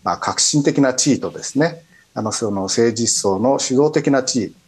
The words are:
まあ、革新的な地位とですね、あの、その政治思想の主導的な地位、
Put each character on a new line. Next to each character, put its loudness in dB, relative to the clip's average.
ま -2
あ、 -4
革 -4
新 2
的 2
な 4
地 2
位 0
と -6
で -14
す -4
ね、 0
あ -6
の、 -4
そ -4
の -4
政 2
治 -2
思 0
想 -2
の 2
主 -2
導 4
的 0
な 2
地 -2
位、 -12